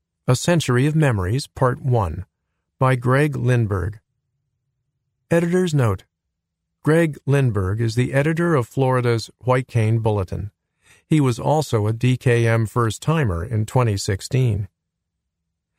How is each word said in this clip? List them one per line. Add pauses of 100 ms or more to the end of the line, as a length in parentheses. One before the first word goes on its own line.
(260)
A
Century
of
Memories,
Part
one, (540)
by
Greg
Lindberg. (1300)
Editor's
note. (760)
Greg (100)
Lindberg
is
the
editor
of
Florida's (100)
White
Cane
Bulletin. (560)
He
was
also
a
D
K
M
first-timer
in
twenty
sixteen. (1080)